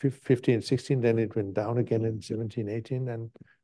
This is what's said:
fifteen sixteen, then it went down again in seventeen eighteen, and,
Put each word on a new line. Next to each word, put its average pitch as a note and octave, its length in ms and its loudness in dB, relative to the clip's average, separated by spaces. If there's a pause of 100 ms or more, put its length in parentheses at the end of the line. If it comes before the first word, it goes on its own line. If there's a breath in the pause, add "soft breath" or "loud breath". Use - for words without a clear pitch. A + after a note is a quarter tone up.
fifteen B2 540 2
sixteen, C3+ 360 0
then A#2 200 4
it A2 160 -2
went G2 180 -2
down G#2+ 240 -2
again A#2 280 2
in A2 180 -2
seventeen A2 460 -4
eighteen, B2+ 400 -4
and, A2+ 200 -8 (340 soft breath)